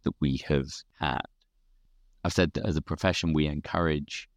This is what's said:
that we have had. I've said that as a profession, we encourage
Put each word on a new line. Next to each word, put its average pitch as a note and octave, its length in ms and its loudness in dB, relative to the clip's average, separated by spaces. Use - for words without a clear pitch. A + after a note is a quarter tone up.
that D2+ 160 0
we C2+ 260 0
have C#2 220 2
had. C#2+ 240 -2
I've F2 100 0
said E2+ 200 4
that - 140 -2
as E2 100 0
a D2+ 60 0
profession, E2+ 500 0
we D2+ 140 4
encourage D2+ 920 -2